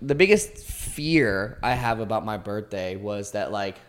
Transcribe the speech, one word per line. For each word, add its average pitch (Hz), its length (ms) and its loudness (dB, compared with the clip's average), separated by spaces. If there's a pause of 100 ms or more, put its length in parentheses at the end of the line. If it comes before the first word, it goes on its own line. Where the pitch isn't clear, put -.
the 143 140 0
biggest 202 420 6
fear 127 1040 0
I 123 120 2
have 117 260 0
about 107 240 -2
my 107 140 -4
birthday 98 580 -6
was 101 360 -6
that, 101 200 -4
like, 98 240 -4 (120)